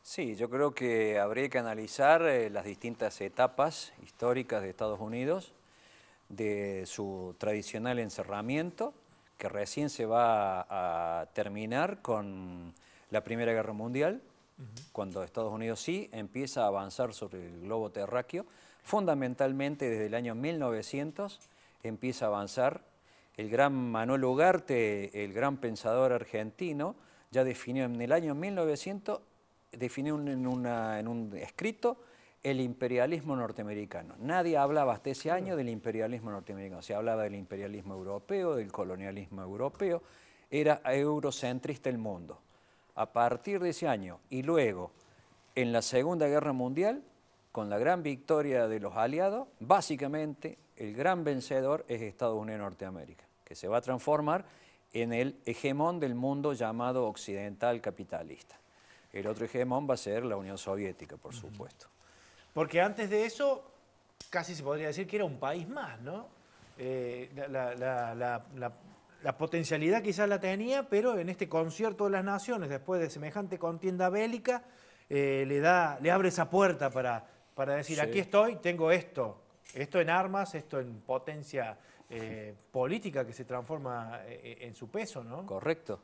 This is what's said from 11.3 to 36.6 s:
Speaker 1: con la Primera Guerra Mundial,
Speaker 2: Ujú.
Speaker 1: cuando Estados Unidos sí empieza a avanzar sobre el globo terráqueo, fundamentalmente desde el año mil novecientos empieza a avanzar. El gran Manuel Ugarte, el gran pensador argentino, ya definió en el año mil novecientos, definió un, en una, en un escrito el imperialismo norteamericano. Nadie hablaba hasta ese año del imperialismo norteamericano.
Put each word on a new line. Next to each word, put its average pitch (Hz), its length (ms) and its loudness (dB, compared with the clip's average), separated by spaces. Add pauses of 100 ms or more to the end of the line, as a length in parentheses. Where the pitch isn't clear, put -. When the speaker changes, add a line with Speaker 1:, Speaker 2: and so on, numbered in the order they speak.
Speaker 1:
con 95 720 -6 (380)
la 107 120 0
Primera 117 280 0
Guerra 110 220 0
Mundial, 135 480 0 (360)
Speaker 2:
Ujú. 110 360 -14
Speaker 1:
cuando 98 280 -4
Estados 110 320 -4
Unidos 113 280 -4
sí 190 320 -4
empieza 120 500 -2
a 104 40 6
avanzar 98 460 0
sobre 92 320 -10
el 85 160 -14
globo 107 300 -2
terráqueo, 123 540 -4 (360)
fundamentalmente 139 1080 2
desde 107 180 0
el 107 80 -2
año 120 180 -2
mil 151 260 -2
novecientos 143 840 -4 (420)
empieza 120 420 -2
a 107 40 4
avanzar. 104 520 2 (540)
El 110 140 -6
gran 135 240 6
Manuel 123 500 2
Ugarte, 123 1000 4
el 98 80 -8
gran 135 240 0
pensador 123 560 2
argentino, 143 840 -4 (360)
ya 131 120 4
definió 127 400 0
en 120 180 -2
el 123 120 2
año 160 200 2
mil 190 220 -2
novecientos, 185 680 -2 (500)
definió 135 440 -2
un, 147 120 -2
en 127 200 0
una, 120 520 0
en 110 80 -4
un 117 300 -4
escrito - 640 -2 (400)
el 139 180 0
imperialismo 131 760 0
norteamericano. 104 840 -6
Nadie 165 400 2
hablaba 139 360 4
hasta 135 180 -4
ese 156 180 -4
año 185 260 0
del 127 140 -2
imperialismo 110 600 -4
norteamericano. 98 500 -10